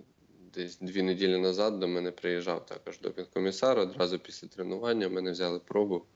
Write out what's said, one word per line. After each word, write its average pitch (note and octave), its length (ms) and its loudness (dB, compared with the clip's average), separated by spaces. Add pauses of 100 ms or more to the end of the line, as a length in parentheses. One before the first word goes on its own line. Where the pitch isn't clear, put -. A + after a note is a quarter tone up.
(540)
десь F2 260 -8
дві F#2 220 -2
неділі F#2 360 4
назад, F#2+ 420 2
до F2+ 80 0
мене F2 240 0
приїжджав F2 540 -2
також - 360 -12
допінг-комісар, F#2+ 800 0
одразу F#2 400 0
після - 280 -16
тренування G2 600 -2
в F#2 40 0
мене F#2 200 -2
взяли F2 280 -2
пробу. G2+ 440 0 (120)